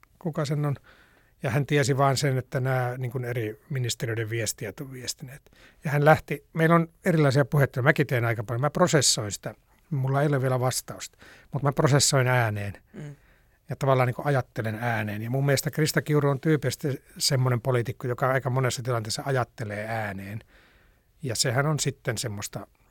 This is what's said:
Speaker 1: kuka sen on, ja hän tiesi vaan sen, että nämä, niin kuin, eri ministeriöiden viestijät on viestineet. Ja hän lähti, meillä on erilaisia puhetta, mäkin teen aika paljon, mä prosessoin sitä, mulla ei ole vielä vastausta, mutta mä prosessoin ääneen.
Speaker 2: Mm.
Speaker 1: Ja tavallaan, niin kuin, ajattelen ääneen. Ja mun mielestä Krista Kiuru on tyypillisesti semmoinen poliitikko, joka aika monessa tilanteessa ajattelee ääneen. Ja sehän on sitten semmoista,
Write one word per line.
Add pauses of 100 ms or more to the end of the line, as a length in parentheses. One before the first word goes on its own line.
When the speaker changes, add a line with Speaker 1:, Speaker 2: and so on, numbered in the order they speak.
(200)
Speaker 1:
kuka
sen
on, (680)
ja
hän
tiesi
vaan
sen,
että
nämä,
niin
kuin,
eri
ministeriöiden
viestijät
on
viestineet. (420)
Ja
hän
lähti, (100)
meillä
on (180)
erilaisia
puhetta,
mäkin
teen
aika
paljon,
mä
prosessoin
sitä, (340)
mulla
ei
ole
vielä
vastausta, (340)
mutta
mä
prosessoin
ääneen. (200)
Speaker 2:
Mm. (540)
Speaker 1:
Ja
tavallaan,
niin
kuin,
ajattelen
ääneen.
Ja
mun
mielestä
Krista
Kiuru
on
tyypillisesti (140)
semmoinen
poliitikko,
joka
aika
monessa
tilanteessa
ajattelee
ääneen. (800)
Ja
sehän
on
sitten
semmoista, (240)